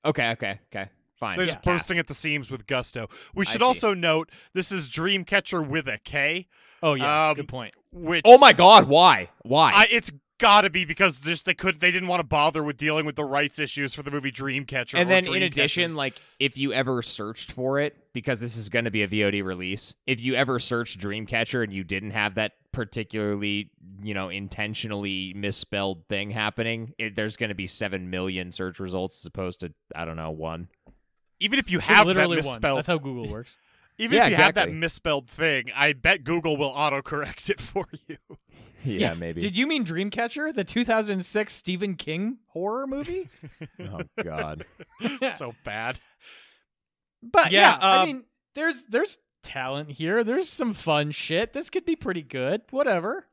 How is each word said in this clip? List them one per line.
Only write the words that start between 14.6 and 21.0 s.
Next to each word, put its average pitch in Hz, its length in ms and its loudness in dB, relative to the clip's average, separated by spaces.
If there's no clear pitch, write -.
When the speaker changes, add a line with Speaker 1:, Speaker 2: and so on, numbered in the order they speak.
Speaker 1:
And 180 140 2
Speaker 2:
or - 20 0
Speaker 1:
then 185 160 4
in 170 60 -4
Speaker 2:
Dreamcatchers. 185 140 0
Speaker 1:
addition, 156 500 0
like, 135 240 -6
if 135 180 -2
you 135 160 -4
ever 127 300 -2
searched - 480 -10
for 131 300 -2
it, 147 160 -4
because 123 280 -4
this 117 160 -8
is 107 120 -8
gonna 117 240 -2
be 107 100 0
a 101 60 -2
V 104 160 0
O 101 80 2
D 101 100 -2
release, 92 520 -8
if 127 140 -2
you 123 160 -2
ever 127 240 0
searched 117 400 -6